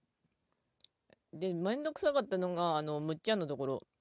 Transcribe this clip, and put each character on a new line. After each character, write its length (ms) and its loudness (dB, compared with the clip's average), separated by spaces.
で、 200 -2
め 220 0
ん 60 -4
ど 120 -2
く 60 -12
さ 140 2
か 60 6
っ 60 2
た 120 -2
の 160 0
が、 240 2
あ 60 2
の、 160 -2
む 160 -2
っ 20 -14
ち 140 0
ゃ 40 4
ん 40 0
の 80 -2
と 100 -4
こ 80 -2
ろ。 180 -2